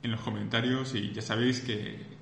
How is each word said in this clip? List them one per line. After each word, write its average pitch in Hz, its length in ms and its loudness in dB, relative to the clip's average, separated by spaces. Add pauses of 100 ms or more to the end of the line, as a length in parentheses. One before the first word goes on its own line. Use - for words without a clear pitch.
en 120 80 0
los 113 100 0
comentarios, 117 720 0
y 101 180 0
ya 110 100 -6
sabéis 120 380 4
que - 460 -4 (160)